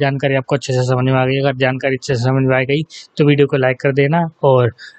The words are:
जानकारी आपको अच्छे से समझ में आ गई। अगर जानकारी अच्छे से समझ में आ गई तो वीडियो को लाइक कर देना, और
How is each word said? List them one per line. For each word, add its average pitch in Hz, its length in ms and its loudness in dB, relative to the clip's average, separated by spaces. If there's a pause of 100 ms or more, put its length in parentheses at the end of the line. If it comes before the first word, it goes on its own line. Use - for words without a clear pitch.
जानकारी 139 360 0
आपको 135 200 -4
अच्छे 131 160 -6
से 127 120 0
समझ 127 200 0
में 131 80 0
आ 131 140 2
गई। 131 140 -2
अगर 135 180 -2
जानकारी 131 380 -2
अच्छे 135 180 -6
से 117 80 -2
समझ 131 220 0
में 131 120 2
आ 131 60 2
गई 139 200 -2 (340)
तो 156 100 2
वीडियो 143 200 4
को 143 100 -2
लाइक 127 240 0
कर 139 120 0
देना, 143 260 0 (240)
और 127 300 4 (260)